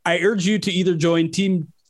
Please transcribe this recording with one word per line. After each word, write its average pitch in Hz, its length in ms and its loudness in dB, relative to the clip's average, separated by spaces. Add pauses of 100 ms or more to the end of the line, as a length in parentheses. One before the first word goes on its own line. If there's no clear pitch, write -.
I 170 140 0
urge 190 260 0
you 208 140 2
to 196 120 -4
either 180 240 0
join 165 340 0
Team 185 420 -2 (180)